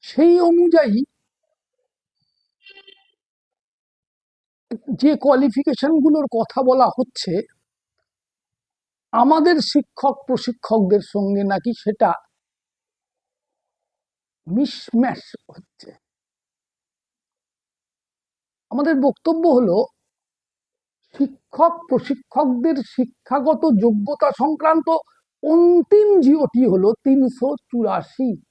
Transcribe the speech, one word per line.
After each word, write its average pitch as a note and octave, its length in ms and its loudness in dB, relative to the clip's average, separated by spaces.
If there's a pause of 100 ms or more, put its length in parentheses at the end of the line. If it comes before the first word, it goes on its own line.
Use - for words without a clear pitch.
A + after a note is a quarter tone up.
সেই E4+ 320 2 (140)
অনুযায়ী E4 500 2 (4000)
যে D4 100 2 (120)
কোয়ালিফিকেশনগুলোর C#4+ 1040 0 (100)
কথা A3+ 220 -6 (100)
বলা B3+ 180 2 (100)
হচ্ছে, - 360 -6 (1800)
আমাদের D4+ 420 2 (160)
শিক্ষক - 440 -2 (120)
প্রশিক্ষকদের A3 760 -2 (100)
সঙ্গে G3+ 380 -4
নাকি G3 200 -6 (120)
সেটা G#3 260 -2 (2500)
মিসম্যাচ A#3 760 -4 (260)
হচ্ছে। - 400 -20 (2750)
আমাদের D4 240 -2 (100)
বক্তব্য E4 380 -2 (140)
হলো, G3 200 0 (1400)
শিক্ষক - 580 -2 (160)
প্রশিক্ষকদের C4 880 -2 (160)
শিক্ষাগত B3+ 680 -4 (200)
যোগ্যতা A#3 460 0 (120)
সংক্রান্ত D#4 460 0 (560)
অন্তিম F4 640 4 (180)
জিওটি C4+ 460 2
হলো F#3+ 180 2 (160)
তিনশো C4+ 440 0 (200)
চুরাশি। A3 600 -4 (200)